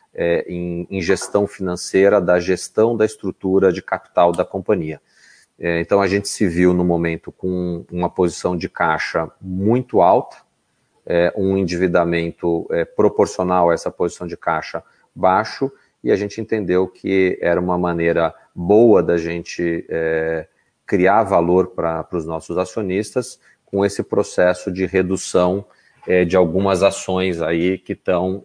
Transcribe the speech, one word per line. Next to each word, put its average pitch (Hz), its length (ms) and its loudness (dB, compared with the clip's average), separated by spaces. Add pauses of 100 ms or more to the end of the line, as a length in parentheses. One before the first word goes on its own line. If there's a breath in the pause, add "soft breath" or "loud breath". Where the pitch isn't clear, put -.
(140)
é, 85 340 -2
em, 87 420 -6
em 95 100 -4
gestão 95 460 0
financeira, 95 760 2
da 90 180 2
gestão 101 580 0
da 104 80 2
estrutura 95 680 0
de 90 100 -8
capital 87 500 0
da 87 120 -2
companhia. 90 560 -4 (580 soft breath)
É, 85 220 -2
então, 98 200 2
a 98 80 2
gente 101 200 -2
se - 200 -2
viu 90 260 4
no 90 100 0
momento 85 460 -2
com 90 600 -6
uma 87 200 -4
posição 90 460 -2
de 87 120 -6
caixa 82 600 -2 (100)
muito 101 600 -2
alta, 101 380 2 (680)
é, 87 300 2
um 95 200 0
endividamento, 85 1120 0
é, 82 140 -2
proporcional 92 840 0
a 85 40 2
essa 87 160 -4
posição 90 360 -4
de 85 100 -10
caixa 82 460 -6 (320 soft breath)
baixo, 98 560 0 (320 soft breath)
e 120 80 0
a 104 60 4
gente 101 240 -6
entendeu 92 480 -2
que 95 520 0
era 87 200 0
uma 90 180 -2
maneira 82 560 0 (200 soft breath)
boa 101 480 6
da 87 140 2
gente, 85 720 -4
é, 80 600 -4 (360)
criar 98 380 4
valor 90 460 2
pra, 82 340 -4
pros 80 240 -6
nossos 82 320 -6
acionistas 101 800 -4 (260 soft breath)
com 98 200 -2
esse 101 180 -2
processo 95 680 0
de 92 140 -4
redução, 92 800 0 (420 soft breath)
é, 90 180 2
de 82 120 0
algumas 92 460 2
ações 92 580 -2
aí 85 380 0
que - 160 -10
tão 92 500 -2